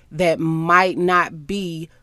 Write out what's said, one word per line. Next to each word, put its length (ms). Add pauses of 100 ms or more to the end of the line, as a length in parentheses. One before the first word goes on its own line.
(120)
that 280
might 580
not 480
be 420 (160)